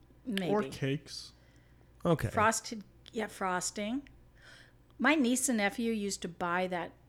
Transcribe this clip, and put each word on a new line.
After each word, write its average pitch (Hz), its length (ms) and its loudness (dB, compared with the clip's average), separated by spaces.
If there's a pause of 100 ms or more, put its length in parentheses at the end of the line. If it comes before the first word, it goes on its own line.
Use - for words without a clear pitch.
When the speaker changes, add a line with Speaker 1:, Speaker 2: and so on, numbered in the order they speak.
(260)
Speaker 1:
Maybe. 190 240 -2
Speaker 2:
Or 208 120 2
cakes. - 680 -6 (720)
Speaker 3:
Okay. 147 240 2
Speaker 1:
Frosted, 220 560 2 (280)
yeah, 214 140 -4
frosting. 208 760 -4 (960)
My 269 160 6
niece 254 340 4
and 240 100 2
nephew 226 340 2
used 202 300 -2
to 196 60 -4
buy 175 400 0
that 170 240 -4 (160)